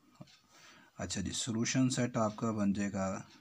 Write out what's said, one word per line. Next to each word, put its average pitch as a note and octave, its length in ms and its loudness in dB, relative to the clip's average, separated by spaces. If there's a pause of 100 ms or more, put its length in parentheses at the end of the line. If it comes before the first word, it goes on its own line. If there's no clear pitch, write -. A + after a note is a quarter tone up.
(1000)
अच्छा G2 220 -4
जी, F2+ 100 -2
सॉल्यूशन A#2 580 2
सेट B2 280 0
आपका A2 360 0
बन G2+ 200 2
जाएगा, G2 560 -2 (120)